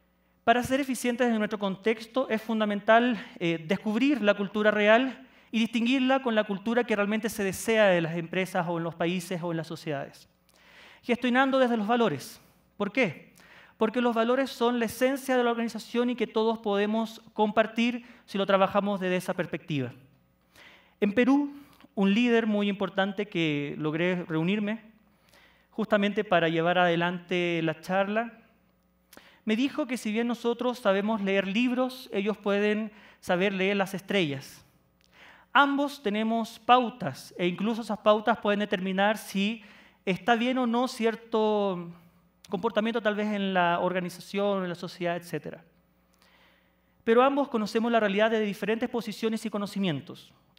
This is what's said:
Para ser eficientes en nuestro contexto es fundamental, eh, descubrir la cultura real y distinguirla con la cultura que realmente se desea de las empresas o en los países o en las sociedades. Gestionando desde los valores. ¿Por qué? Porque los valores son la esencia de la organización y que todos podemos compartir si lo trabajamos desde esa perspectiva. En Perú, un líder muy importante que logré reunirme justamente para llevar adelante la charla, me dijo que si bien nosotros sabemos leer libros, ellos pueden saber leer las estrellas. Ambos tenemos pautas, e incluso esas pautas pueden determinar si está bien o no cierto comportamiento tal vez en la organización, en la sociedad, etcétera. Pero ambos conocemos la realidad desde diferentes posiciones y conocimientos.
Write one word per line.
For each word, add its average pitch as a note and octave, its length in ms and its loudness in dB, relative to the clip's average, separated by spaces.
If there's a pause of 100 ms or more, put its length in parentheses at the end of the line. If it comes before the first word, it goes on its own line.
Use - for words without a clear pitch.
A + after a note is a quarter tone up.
(480)
Para A#3+ 140 4
ser C4 180 0
eficientes B3 480 0
en A3 80 2
nuestro G#3 220 -2
contexto A3 720 -2
es A3 100 0
fundamental, A3 840 2 (160)
eh, E3 300 -2
descubrir G#3+ 540 0
la G3+ 100 6
cultura G#3 380 0
real G#3+ 560 4 (240)
y A3+ 80 -2
distinguirla B3+ 640 2
con A#3 120 0
la G#3+ 100 2
cultura A3+ 400 0
que A3+ 120 0
realmente G#3 320 0
se G3+ 160 -4
desea G#3 440 2
de F3 120 4
las E3 160 -2
empresas F3+ 500 -4
o E3+ 120 -4
en E3 60 -4
los E3 100 -6
países F3 480 -4
o F3 80 -6
en E3 80 -4
las D#3 80 -8
sociedades. D3+ 600 -10 (760)
Gestionando B3+ 560 2
desde A#3+ 180 4
los G#3 100 -2
valores. A3 540 0 (380)
¿Por G3+ 140 -4
qué? - 420 -2 (420)
Porque A3 240 0
los A#3+ 140 2
valores B3 340 0
son A#3+ 300 0
la A3+ 80 0
esencia B3+ 500 0
de B3 80 4
la A#3 60 2
organización A#3 580 -2
y B3 80 -2
que A3 100 -2
todos A3 340 0
podemos G#3+ 600 -2 (140)
compartir A3 720 0 (180)
si - 140 -6
lo G3 80 0
trabajamos G3 540 2
desde F#3 160 0
esa F3+ 180 -4
perspectiva. C#3+ 580 -4 (1080)
En G#3 140 0
Perú, C4+ 400 4 (420)
un G3 200 4
líder A#3 320 4
muy G3+ 240 2
importante G3 580 -2
que D3+ 480 -2
logré D#3+ 480 -2
reunirme G3+ 560 -2 (920)
justamente G#3 520 0
para E3+ 240 2
llevar E3 300 2
adelante F3 840 0
la D#3 200 -4
charla, G3+ 500 -2 (1160)
me A3 80 2
dijo C4 300 -2
que A#3+ 100 -4
si G#3+ 160 -4
bien A#3 140 0
nosotros A#3+ 520 -2
sabemos G3+ 440 0
leer G3 260 0
libros, B3 640 -2
ellos G3+ 240 -2
pueden G#3 560 0 (260)
saber G3 360 0
leer F#3+ 240 0
las F#3+ 160 -2
estrellas. D#3+ 680 -4 (920)
Ambos C#4+ 480 4
tenemos A3 560 -2
pautas, A#3+ 800 0
e F3 80 0
incluso G3+ 340 -2
esas A3 160 -6
pautas G#3+ 400 4
pueden G#3 240 0
determinar G3 560 0
si G3+ 480 -4 (400)
está G3 300 0
bien B3 240 0
o B3+ 80 0
no A#3+ 200 0
cierto G#3+ 1000 -2 (640)
comportamiento A3 500 -2
tal G#3 140 0
vez G#3 140 -4
en G3 260 -2
la F3 260 2
organización, F#3 840 -4
en F3+ 40 -6
la E3+ 60 -8
sociedad, F3 420 -6
etcétera. - 480 -10 (1400)
Pero A#3 200 4
ambos C#4 260 2
conocemos A3+ 420 -2
la A3+ 100 2
realidad G#3 300 2
desde A3 140 0
diferentes G#3+ 460 -4
posiciones A3 560 -6
y - 20 -8
conocimientos. G3 840 -4 (280)